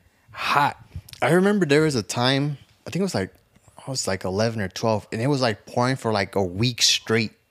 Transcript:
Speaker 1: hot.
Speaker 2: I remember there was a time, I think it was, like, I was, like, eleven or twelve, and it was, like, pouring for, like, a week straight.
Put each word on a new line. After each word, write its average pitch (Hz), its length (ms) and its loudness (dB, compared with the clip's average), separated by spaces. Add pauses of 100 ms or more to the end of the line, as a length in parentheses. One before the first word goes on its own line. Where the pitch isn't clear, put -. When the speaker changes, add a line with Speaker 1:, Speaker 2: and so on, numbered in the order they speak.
(320)
Speaker 1:
hot. - 460 0 (440)
Speaker 2:
I 123 120 2
remember 190 320 4
there 147 180 6
was 151 120 2
a 110 80 -2
time, 135 540 0 (300)
I - 20 -14
think 170 120 -4
it - 20 0
was, 190 120 -2
like, 95 180 -4 (520)
I - 60 -10
was, 131 160 -6
like, 95 160 -2
eleven 110 380 -2
or 95 80 -4
twelve, 110 420 -2
and 110 100 -6
it 123 60 0
was, 143 140 0
like, 113 240 -2
pouring 123 320 0
for, 117 160 -4
like, 98 220 -2
a 101 80 2
week 104 380 -2
straight. - 500 0 (200)